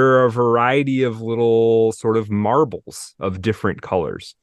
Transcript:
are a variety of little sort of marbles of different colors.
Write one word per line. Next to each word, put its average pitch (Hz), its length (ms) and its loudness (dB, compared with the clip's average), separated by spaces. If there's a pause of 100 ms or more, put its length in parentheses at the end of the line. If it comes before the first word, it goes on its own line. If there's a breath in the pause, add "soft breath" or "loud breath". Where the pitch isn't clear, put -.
(180)
are 127 80 4
a 120 60 4
variety 123 720 0
of 113 200 -4
little 113 720 2
sort 113 240 -2
of 107 120 -4
marbles 107 920 -2
of 92 220 -6
different 101 400 -2
colors. 71 600 -6